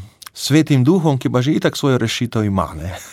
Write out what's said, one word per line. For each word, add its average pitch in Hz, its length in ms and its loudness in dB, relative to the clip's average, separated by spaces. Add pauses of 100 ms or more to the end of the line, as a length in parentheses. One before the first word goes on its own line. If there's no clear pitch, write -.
(340)
Svetim 147 500 2
Duhom, 151 380 2
ki - 80 -4
pa 123 160 0
že 156 80 0
itak 175 240 0
svojo 135 240 2
rešitev 113 400 -2
ima, 95 320 -2
ne. 80 240 -10 (160)